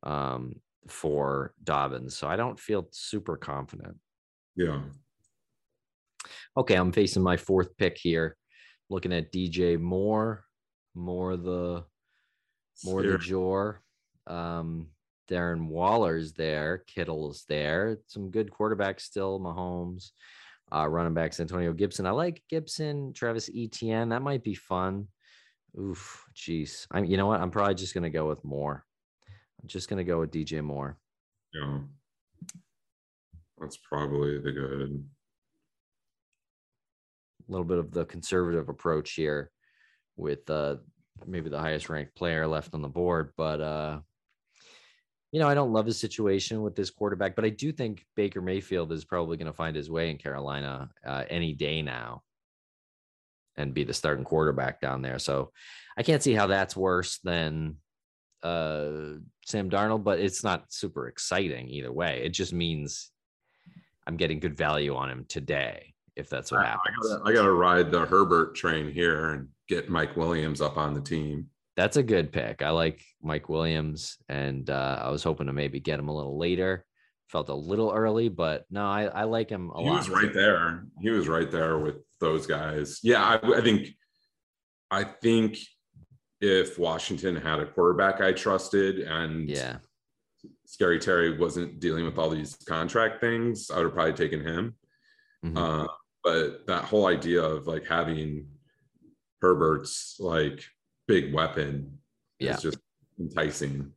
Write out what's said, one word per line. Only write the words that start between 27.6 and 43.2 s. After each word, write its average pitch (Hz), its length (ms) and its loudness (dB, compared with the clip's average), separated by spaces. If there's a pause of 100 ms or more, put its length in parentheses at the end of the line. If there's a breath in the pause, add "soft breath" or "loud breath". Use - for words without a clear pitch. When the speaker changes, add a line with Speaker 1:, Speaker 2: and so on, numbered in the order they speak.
Speaker 1:
just 90 180 -8
gonna 85 160 -2
go 78 180 0
with 76 160 -4
Moore. 71 420 -6 (760 soft breath)
I'm - 60 -20
just 92 220 -8
gonna 95 140 -2
go 85 160 0
with 80 120 0
D 80 120 -4
J 76 180 -4
Moore. 71 360 -6 (560)
Speaker 2:
Yeah. 71 260 -6 (1800)
That's 76 180 -12
probably 71 600 -2
the 71 120 -6
good. 69 580 -6 (2500)
Speaker 1:
A - 40 -10
little 92 140 -2
bit 90 120 2
of 80 140 -2
the 85 140 0
conservative 85 640 -2
approach 78 440 -2
here 76 380 -2 (640)
with, 76 340 -6
uh, 73 280 -2 (500)
maybe 85 220 -6
the 71 100 -6
highest 78 300 -4
ranked 76 260 -8
player 80 320 -2
left 78 260 -4
on 78 80 -6
the 71 80 -6
board, 82 480 0